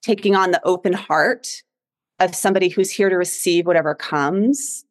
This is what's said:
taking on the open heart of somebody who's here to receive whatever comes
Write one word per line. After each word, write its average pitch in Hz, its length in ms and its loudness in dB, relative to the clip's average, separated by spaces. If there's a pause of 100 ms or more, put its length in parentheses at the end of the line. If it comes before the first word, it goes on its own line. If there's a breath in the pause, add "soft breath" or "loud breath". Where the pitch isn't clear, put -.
taking 202 320 0
on 185 160 2
the 165 120 0
open 180 300 0
heart 160 680 -2 (560)
of 180 160 0
somebody 190 340 0
who's 190 220 -2
here 196 180 0
to 185 80 0
receive 175 480 0
whatever 165 300 0
comes 190 960 -2